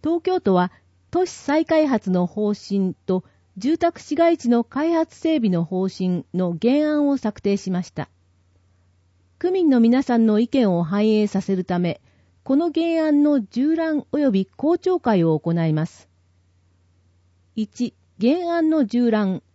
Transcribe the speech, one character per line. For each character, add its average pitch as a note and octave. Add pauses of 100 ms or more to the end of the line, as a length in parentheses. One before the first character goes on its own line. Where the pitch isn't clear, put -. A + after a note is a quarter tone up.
東 E4
京 F#4
都 G3
は、 F3+ (380)
都 F4+
市 -
再 D#4
開 D#4
発 G#3+
の F3+
方 G#3
針 G3
と、 - (320)
住 C4+
宅 E4+
市 D4
街 E4
地 A#3+
の A#3
開 D#4
発 D#4+
整 D#4+
備 A3
の E3+
方 F#3
針 F3+
の F3+
原 D4
案 D4
を C#4
策 G#3+
定 G3+
し F#3+
ま F3+
し -
た。 - (1300)
区 F4+
民 F4+
の B3+
皆 A#3+
さ A#3+
ん A3+
の G#3+
意 A#3+
見 A3+
を E3+
反 G3+
映 G#3+
さ F#3+
せ G3
る F3+
た F3
め、 F3 (420)
こ C4
の E4
原 E4
案 D4
の D4
縦 C#4
覧 D#4+
及 C#4
び F#3+
公 E4
聴 F#4
会 G3
を D#3+
行 E3+
い E3
ま D#3
す。 - (1400)
一、 A3 (260)
原 E4+
案 D#4+
の D#4
縦 A#3+
覧。 G3+ (120)